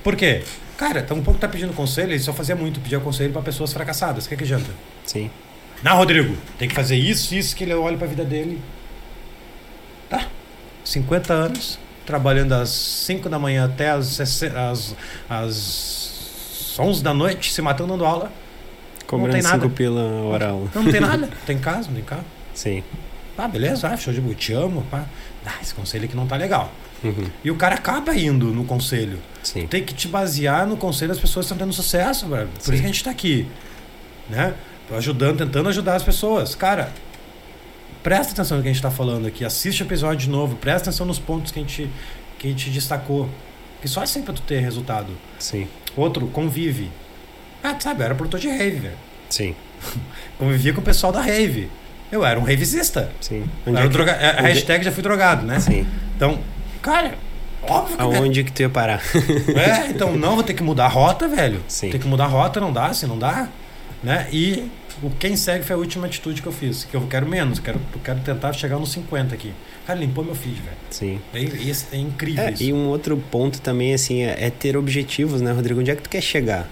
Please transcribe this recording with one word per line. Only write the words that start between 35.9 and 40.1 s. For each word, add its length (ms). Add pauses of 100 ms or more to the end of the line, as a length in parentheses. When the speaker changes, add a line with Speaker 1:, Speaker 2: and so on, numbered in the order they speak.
Speaker 1:
as 80
pessoas. 500
Cara, 380 (1120)
presta 300
atenção 240
no 60
que 60
a 20
gente 100
tá 100
falando 360
aqui. 160
Assiste 380
o 40
episódio 320